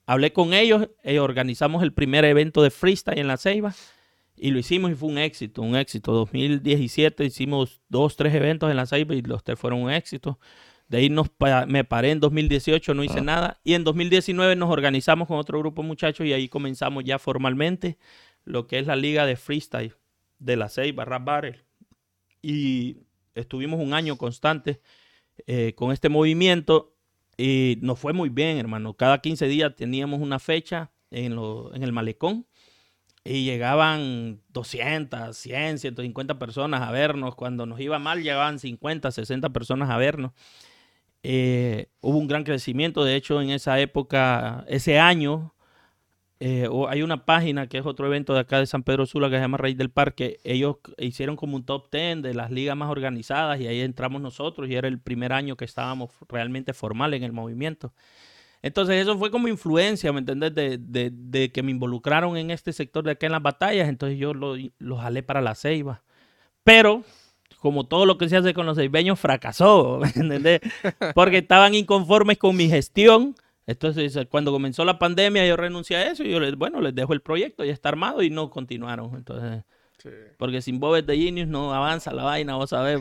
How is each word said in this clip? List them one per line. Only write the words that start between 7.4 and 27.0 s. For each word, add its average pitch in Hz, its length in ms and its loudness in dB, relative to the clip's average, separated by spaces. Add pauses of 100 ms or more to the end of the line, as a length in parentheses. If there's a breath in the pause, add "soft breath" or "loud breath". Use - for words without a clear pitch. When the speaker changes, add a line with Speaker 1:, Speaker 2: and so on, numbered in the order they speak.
Speaker 1:
dos, 139 280 0
tres 147 180 0
eventos 151 360 0
en 139 60 0
La 127 80 0
Ceiba 151 300 -2
y 127 80 -2
los 117 200 -6
tres 120 160 -6
fueron 123 220 -4
un 123 100 -2
éxito. 147 480 -6 (500 soft breath)
De 117 100 -2
ahí 135 100 6
nos 151 220 2
pa-, 135 340 2
me 135 200 0
paré 123 260 0
en 156 100 0
dos 147 100 4
mil 156 160 0
dieciocho, 151 460 2
no 143 120 -2
hice 143 160 -4
Speaker 2:
Ah. - 20 -2
Speaker 1:
nada. 165 420 -2
Y 160 80 4
en 175 120 2
dos 156 100 2
mil 175 160 0
diecinueve 185 440 4
nos 180 140 0
organizamos 147 580 2
con 160 120 -4
otro 151 200 -4
grupo 156 220 -4
de 156 80 -6
muchachos 160 380 -4
y 143 80 2
ahí 131 140 -2
comenzamos 135 560 -4
ya 135 140 -2
formalmente 139 800 -2 (480 soft breath)
lo 120 220 -6
que 127 140 -4
es 139 60 -4
la 147 100 0
liga 147 280 0
de 127 120 0
freestyle 120 580 -8 (440)
de 123 180 -2
La 107 120 -4
Ceiba, 131 380 -4
Rap 127 180 -8
Battle. 143 400 -6 (800)
Y 131 560 -2 (360)
estuvimos 135 460 -6
un 143 140 -4
año 156 240 -2
constante, 143 640 -4 (640 soft breath)
eh, 117 280 -2
con 123 160 -2
este 143 200 2
movimiento 160 840 4 (460)